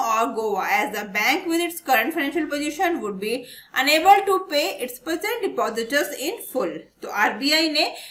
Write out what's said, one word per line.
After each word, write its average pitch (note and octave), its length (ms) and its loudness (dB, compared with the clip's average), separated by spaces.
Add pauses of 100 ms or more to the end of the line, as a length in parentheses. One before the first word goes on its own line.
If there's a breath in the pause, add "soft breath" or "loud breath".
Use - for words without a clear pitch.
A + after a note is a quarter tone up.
और A3+ 320 2
गोवा। G3+ 420 -2
As G#3 180 0
the G#3 100 -4 (120)
bank C#4+ 320 2
with E4+ 160 2
its E4+ 240 -6
current B3 260 4
financial D4+ 380 -2
position D4 500 0
would G3+ 180 -6
be G#3+ 140 -4 (480 loud breath)
unable E4 460 6
to F#4+ 100 4 (140)
pay D4+ 140 2 (180)
its - 140 -8 (100)
present G4+ 380 -4
depositors A#3 720 -2
in F4 180 -4 (140)
full। F3+ 240 -2 (260)
तो G#3 60 -8 (160)
आरबीआई D4 460 2
ने D4+ 220 0 (180 loud breath)